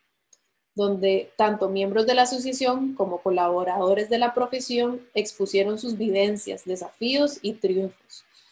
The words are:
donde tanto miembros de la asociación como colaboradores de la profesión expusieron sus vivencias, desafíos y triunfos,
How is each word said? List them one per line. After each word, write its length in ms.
donde 640
tanto 340
miembros 340
de 100
la 80
asociación 720
como 280
colaboradores 880
de 80
la 160
profesión 680
expusieron 640
sus 180
vivencias, 680
desafíos 760
y 140
triunfos, 680